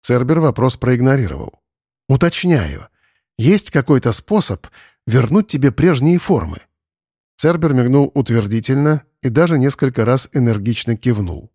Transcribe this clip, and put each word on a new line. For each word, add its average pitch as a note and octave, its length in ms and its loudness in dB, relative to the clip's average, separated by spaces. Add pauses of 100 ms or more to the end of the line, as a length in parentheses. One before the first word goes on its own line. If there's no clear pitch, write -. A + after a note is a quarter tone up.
Цербер B2+ 380 0
вопрос B2+ 360 0
проигнорировал. A#2+ 840 -2 (460)
«Уточняю, C3+ 800 0 (500)
есть E3+ 320 2
какой-то C3 420 0
способ - 540 -4 (400)
вернуть C3 420 2
тебе C3+ 240 0
прежние D#3+ 460 2
формы?» E2+ 420 -2 (760)
Цербер D#3+ 360 0
мигнул C3 420 2
утвердительно B2 880 0 (200)
и B2+ 80 -2
даже D#3+ 280 2
несколько C3 460 0
раз B2+ 280 0
энергично A2+ 640 -2
кивнул. G#2 580 -4